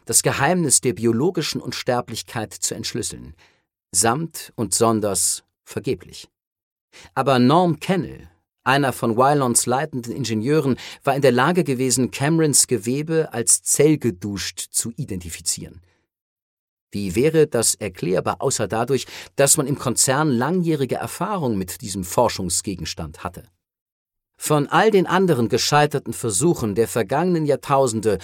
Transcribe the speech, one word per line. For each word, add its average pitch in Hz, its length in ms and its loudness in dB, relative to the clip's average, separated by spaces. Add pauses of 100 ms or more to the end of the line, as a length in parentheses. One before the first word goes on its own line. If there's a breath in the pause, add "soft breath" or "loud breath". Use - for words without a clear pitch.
das - 160 2
Geheimnis 143 600 2
der 123 120 0
biologischen 113 640 0
Unsterblichkeit 117 960 -6
zu - 220 -6
entschlüsseln. 92 580 -8 (580 soft breath)
Samt 139 640 -2
und 101 200 -4
sonders 104 680 0 (200)
vergeblich. - 640 -8 (880 loud breath)
Aber 131 240 2
Norm 156 400 4
Kennel, 135 500 -4 (340)
einer 131 300 2
von 113 240 -2
Wylons 131 480 4
leitenden 123 480 -4
Ingenieuren, 117 640 0 (260 loud breath)
war 135 120 2
in 139 80 0
der 131 80 8
Lage 151 320 2
gewesen, 127 480 0
Camerons 151 560 2
Gewebe 143 640 -2
als 113 300 0
zellgeduscht 107 1080 0
zu - 280 -6
identifizieren. 85 840 -8 (1120)
Wie 98 220 -4
wäre 151 320 4
das - 280 0
erklärbar, 110 640 -2
außer 117 260 -2
dadurch, 120 380 -2 (320 loud breath)
dass 139 180 4
man 143 100 0
im 135 140 -4
Konzern 135 500 0
langjährige 139 640 0
Erfahrung 147 640 -4
mit 92 220 -6
diesem 98 240 -8
Forschungsgegenstand 90 1200 -4
hatte? - 200 -10 (920)
Von 147 320 0
all 196 240 4
den 185 160 4
anderen 165 400 2
gescheiterten 147 640 0
Versuchen 113 640 -2
der 113 140 2
vergangenen 156 560 0
Jahrtausende 120 800 2